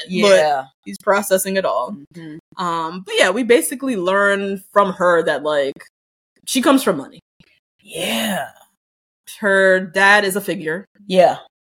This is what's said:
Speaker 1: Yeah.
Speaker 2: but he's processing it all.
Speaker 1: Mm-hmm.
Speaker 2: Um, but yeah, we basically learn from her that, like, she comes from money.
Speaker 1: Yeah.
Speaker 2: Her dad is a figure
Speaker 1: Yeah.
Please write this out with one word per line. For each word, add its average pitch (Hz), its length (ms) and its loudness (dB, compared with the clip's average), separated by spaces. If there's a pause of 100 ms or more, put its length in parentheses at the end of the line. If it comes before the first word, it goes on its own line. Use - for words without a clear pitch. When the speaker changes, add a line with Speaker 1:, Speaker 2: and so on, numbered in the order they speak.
Speaker 1:
Yeah. 208 200 0 (340)
Speaker 2:
but 135 40 -12 (200)
he's 202 160 -14
processing 190 560 0
it 185 80 -2
all. 110 320 -4 (160)
Speaker 1:
Mm-hmm. 165 500 -14
Speaker 2:
Um, 165 440 -6
but 440 100 -8
yeah, 202 140 2
we 226 100 -2
basically 262 540 0
learn 196 760 -2
from 202 220 2
her 175 300 2
that, 151 180 -2
like, 143 320 -2 (720)
she 262 160 -2
comes 269 220 2
from 180 140 -2
money. - 220 -14 (640)
Speaker 1:
Yeah. 202 680 -6 (880)
Speaker 2:
Her 190 400 4
dad 196 440 4
is 190 120 -2
a 202 60 -4
figure 165 440 -8 (200)
Speaker 1:
Yeah. 185 320 4 (260)